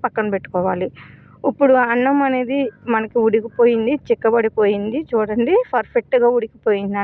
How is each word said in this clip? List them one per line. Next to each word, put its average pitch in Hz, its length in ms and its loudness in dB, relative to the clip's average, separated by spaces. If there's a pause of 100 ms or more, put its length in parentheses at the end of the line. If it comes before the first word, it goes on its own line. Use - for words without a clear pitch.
పక్కన 214 320 -4
పెట్టుకోవాలి. 185 520 -4 (640)
ఇప్పుడు 262 240 2 (200)
అన్నం 262 240 2 (100)
అనేది 254 320 -2 (340)
మనకి 220 320 -2
ఉడికిపోయింది, 226 680 0 (160)
చిక్కబడిపోయింది. 220 920 0 (120)
చూడండి, 233 460 0 (180)
పర్ఫెక్ట్గా 240 640 0
ఉడికిపోయింది 202 640 -4